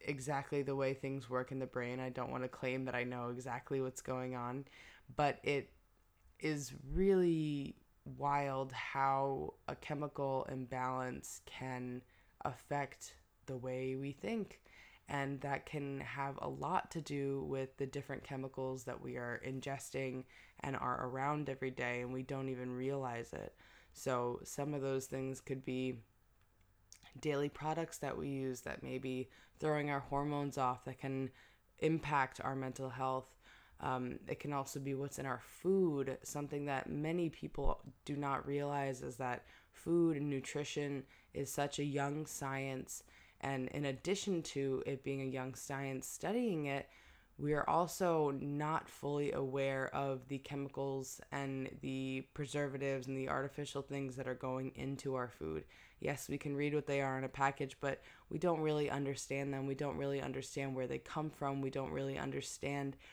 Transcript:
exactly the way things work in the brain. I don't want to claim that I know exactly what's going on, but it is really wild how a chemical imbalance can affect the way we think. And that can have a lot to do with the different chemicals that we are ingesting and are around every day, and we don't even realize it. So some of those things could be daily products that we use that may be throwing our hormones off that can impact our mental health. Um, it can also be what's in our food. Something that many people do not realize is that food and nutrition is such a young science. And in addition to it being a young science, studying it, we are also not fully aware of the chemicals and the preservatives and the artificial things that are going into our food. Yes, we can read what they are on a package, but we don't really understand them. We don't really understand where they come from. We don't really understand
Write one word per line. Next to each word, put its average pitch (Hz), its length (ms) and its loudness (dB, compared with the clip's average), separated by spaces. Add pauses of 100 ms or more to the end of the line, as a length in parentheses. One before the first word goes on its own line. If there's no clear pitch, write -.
exactly 139 600 0
the 135 140 0
way 135 180 2
things 135 360 -4
work 127 220 0
in 135 60 -2
the 131 80 -2
brain. 123 340 -2
I 127 100 -2
don't 127 200 -2
want 127 140 -2
to 127 40 0
claim 131 360 -2
that 127 100 -2
I 123 100 2
know 123 260 -2
exactly 127 500 -2
what's 131 220 -2
going 127 320 -2
on, 123 320 -2 (500)
but 147 260 4
it 139 280 2 (680)
is 143 340 0 (200)
really 165 840 6 (280)
wild 135 680 0
how 135 840 2 (140)
a 147 60 -2
chemical 143 760 0
imbalance 127 960 -2
can 127 560 -4 (420)
affect - 680 -4 (320)
the 131 100 -4
way 127 400 -2
we 139 160 -2
think. 214 480 -2 (480)
And 139 340 0
that 139 240 0
can 139 340 -4
have 139 420 -4
a 156 60 -2
lot 143 440 0
to 165 80 -2
do 139 480 0
with 135 280 -2
the 139 100 -2
different 139 380 -6
chemicals 131 600 -4
that 127 160 -6
we 127 160 -6
are 120 300 -2
ingesting 131 800 -2 (360)
and 135 160 -2
are - 300 2
around 139 420 2
every 131 220 0
day, 123 300 0
and 123 120 -2
we 131 100 0
don't 135 260 0
even 127 240 -2
realize 127 600 0
it. - 220 -6 (380)
So 123 500 0
some 147 320 -2
of 139 80 0
those 135 240 2
things 135 340 -2
could 131 240 -4
be 127 360 0 (1200)
daily 147 280 2
products 156 500 -2
that - 200 -2
we 143 100 -2
use 135 340 -2
that - 200 -6
may 131 160 -4
be 131 300 -2 (300)
throwing 147 320 2
our 139 100 2
hormones 143 580 0
off 127 260 2
that 131 140 -8
can 135 320 0 (480)
impact 147 640 4
our 135 120 0
mental 131 360 -4
health. 131 360 0 (540)
Um, 127 460 0
it - 140 -4
can 143 120 -2
also 139 280 -2
be 139 140 -2
what's 139 240 -4
in 135 80 -2
our 127 160 -2
food. 156 800 4
Something 147 440 -2
that 139 240 0
many 160 380 2
people 147 520 2 (240)
do 147 120 -2
not 143 300 0
realize 143 560 0
is 127 140 -6
that 123 280 -2 (280)
food 165 440 6
and 147 140 2
nutrition 143 720 0 (300)
is 139 180 -2
such 143 260 0
a 147 60 2
young 143 420 2
science. 135 760 -4 (380)
And 131 280 0
in 143 160 0
addition 170 580 2
to 135 440 0
it 139 180 -2
being 139 160 0
a 135 60 0
young 131 280 -2
science, 135 520 -4
studying 190 600 2
it, 139 220 -2 (500)
we 147 140 2
are 147 160 4
also 165 720 6
not 151 480 0
fully 147 440 0
aware 135 640 2
of 135 340 0
the 139 100 -2
chemicals 135 800 -4 (120)
and 135 360 -2 (140)
the 131 400 -2 (100)
preservatives 139 720 0
and 135 100 -2
the 131 120 0
artificial 139 540 -2
things 139 340 -4
that 131 100 -4
are 127 80 0
going 131 400 -2
into 135 400 -2
our 123 140 0
food. 78 360 -4 (360)
Yes, - 300 -2
we 143 80 0
can 143 180 -2
read 147 180 2
what 147 120 2
they 139 160 4
are 135 160 2
on 131 60 0
a 131 40 0
package, 139 520 0
but 135 220 -2 (280)
we 160 80 -2
don't 165 220 4
really 151 300 4
understand 139 640 0
them. 135 140 0
We 139 80 0
don't 147 240 -2
really 139 240 0
understand 135 520 -2
where 127 120 0
they 131 120 -2
come 156 300 -2
from. 139 320 0
We 135 80 2
don't 135 240 0
really 139 260 0
understand 139 800 -2 (160)